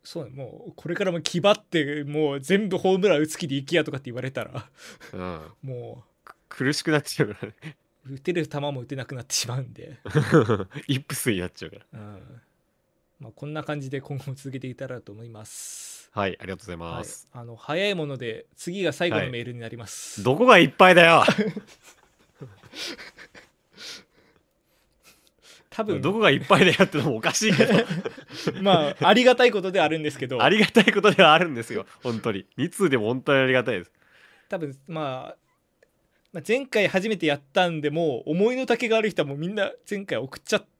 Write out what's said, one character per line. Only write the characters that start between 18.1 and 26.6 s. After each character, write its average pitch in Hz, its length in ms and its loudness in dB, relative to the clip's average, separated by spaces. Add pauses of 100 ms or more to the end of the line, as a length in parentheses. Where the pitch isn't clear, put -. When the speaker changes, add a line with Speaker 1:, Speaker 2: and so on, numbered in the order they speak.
Speaker 1:
で、 113 280 -10 (120)
次 185 260 -6
が 156 80 0
最 175 180 -4
後 107 120 0
の 90 80 -4
メ 120 120 -8
ー 117 40 -12
ル 120 80 -12
に 120 60 -14
な 113 100 -14
り 117 80 -14
ま 113 100 -16
す。 - 320 -14
Speaker 2:
は - 20 -10
い。 95 40 -10
ど 131 100 4
こ 220 100 2
が 226 140 10
い 165 60 8
っ 147 40 0
ぱ 185 220 8
い 175 40 8
だ 170 100 10
よ。 165 220 8
Speaker 1:
<laughs> 214 60 4 (4000)
多 - 160 -6
分。 160 160 -2
Speaker 2:
ど 147 100 0
こ 220 80 -2
が 202 100 6
い 139 80 6
っ 131 80 -6
ぱ 185 140 6
い 190 60 6